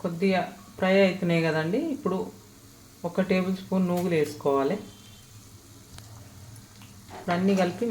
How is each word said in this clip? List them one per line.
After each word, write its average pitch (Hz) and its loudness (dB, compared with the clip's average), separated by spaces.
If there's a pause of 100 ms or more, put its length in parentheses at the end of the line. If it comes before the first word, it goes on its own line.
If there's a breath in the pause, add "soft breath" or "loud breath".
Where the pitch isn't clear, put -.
కొద్దిగా 180 2 (380)
ఫ్రై 190 4
అవుతున్నాయి 170 2
కదండి, 160 0 (160)
ఇప్పుడు 185 -2 (880)
ఒక 185 0
టేబుల్ 185 0
స్పూన్ 185 0
నూగులు 175 0
వేసుకోవాలి. 143 0 (2500)
ఇప్పుడు - -4
అన్నీ 190 2
కలిపి 180 -2